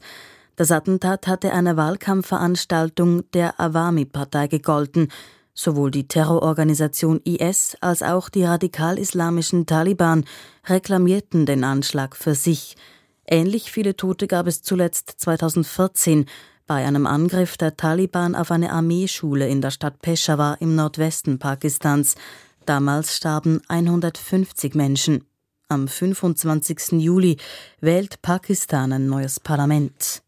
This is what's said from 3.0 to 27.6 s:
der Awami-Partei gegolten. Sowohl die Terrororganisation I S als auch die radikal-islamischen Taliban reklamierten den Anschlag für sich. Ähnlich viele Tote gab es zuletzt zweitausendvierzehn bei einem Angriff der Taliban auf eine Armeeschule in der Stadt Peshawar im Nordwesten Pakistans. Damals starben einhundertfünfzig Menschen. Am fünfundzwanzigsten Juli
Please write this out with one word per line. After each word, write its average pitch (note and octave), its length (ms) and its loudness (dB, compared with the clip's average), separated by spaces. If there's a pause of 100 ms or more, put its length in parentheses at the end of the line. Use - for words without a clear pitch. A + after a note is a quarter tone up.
der E3+ 280 0
Awami-Partei D#3+ 880 0
gegolten. D3 640 0 (440)
Sowohl C#3+ 380 0
die C#3 160 -4
Terrororganisation D#3 1200 2
I F3 140 -2
S - 400 0
als F3 220 0
auch F3+ 260 -2
die F#3 160 2
radikal-islamischen E3+ 1200 0
Taliban E3 580 2 (420)
reklamierten F#3 800 2
den C3+ 200 0
Anschlag C3+ 500 -2
für D3+ 200 0
sich. - 420 -2 (500)
Ähnlich F#3 420 0
viele G3+ 280 -2
Tote F#3+ 300 -4
gab F3 200 0
es E3+ 160 -4
zuletzt - 540 -2
zweitausendvierzehn E3 1080 0 (420)
bei C#3 180 -2
einem C#3+ 200 0
Angriff F3 520 0
der D#3+ 180 -2
Taliban F3 580 0
auf - 160 -2
eine E3+ 220 2
Armeeschule E3 800 0
in C#3 100 2
der C3+ 120 -2
Stadt - 300 -6
Peshawar D3 600 0
im E3 120 2
Nordwesten D#3 640 0
Pakistans. C#3+ 800 0 (500)
Damals C#3+ 520 0
starben D#3+ 500 0
einhundertfünfzig E3+ 1080 -2
Menschen. C#3 520 0 (420)
Am C3+ 220 -2
fünfundzwanzigsten E3 1120 -2
Juli F3 340 4 (460)